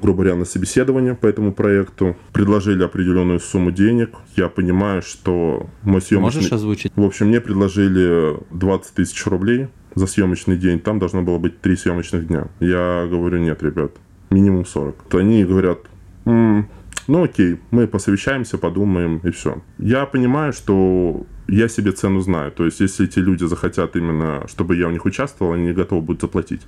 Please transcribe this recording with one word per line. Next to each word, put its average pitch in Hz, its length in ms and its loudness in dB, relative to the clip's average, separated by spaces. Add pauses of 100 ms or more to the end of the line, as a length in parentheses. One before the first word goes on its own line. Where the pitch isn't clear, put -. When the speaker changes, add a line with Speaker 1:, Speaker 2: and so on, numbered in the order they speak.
Speaker 1:
грубо 95 180 2
говоря, 92 140 2
на 87 100 -2
собеседование 127 720 0
по - 100 -4
этому 104 260 0
проекту, 98 640 0 (160)
предложили 101 520 2
определенную 90 560 0
сумму 90 320 0
денег, 113 380 2 (260)
я 90 140 0
понимаю, 92 520 0
что 85 640 -4 (160)
мой 98 180 2
съемочный 107 420 0
Speaker 2:
Можешь 95 100 0
озвучить? 107 440 -4
Speaker 1:
В 104 60 2
общем, 104 280 2
мне 117 120 4
предложили 92 960 2 (140)
двадцать 92 420 -2
тысяч - 320 -4
рублей 110 400 0 (300)
за 95 100 2
съемочный 92 520 0
день, 87 220 0
там 107 200 -2
должно 92 240 -2
было 87 160 0
быть 85 200 -4
три 92 160 2
съемочных 87 520 -4
дня. 82 220 -2 (100)
Я 87 500 0
говорю: 87 300 0
«Нет, 80 240 -2
ребят, 76 300 -2 (360)
минимум 95 380 4
сорок». 73 300 -6 (120)
То 92 80 0
они 104 260 4
говорят: 92 360 2 (460)
«М, 113 420 2 (400)
ну 170 160 2
окей, 90 340 2 (140)
мы 117 160 4
посовещаемся, 113 720 -2
подумаем 87 640 -2
и 85 80 -2
все». - 320 -6 (160)
Я 127 260 0
понимаю, 135 480 0
что 92 720 0 (220)
я 107 200 2
себе 104 240 -2
цену 98 300 -2
знаю. 82 300 -2
То 87 140 -2
есть, 82 140 -2
если 95 260 0
эти 92 140 -2
люди 90 260 0
захотят 85 500 -4
именно, 80 520 -4
чтобы 87 280 -2
я 85 120 0
у 85 40 -4
них 85 140 -6
участвовал, 98 480 -4
они 87 120 -2
не 87 80 -2
готовы 90 280 -2
будут 80 200 -6
заплатить. 90 460 -6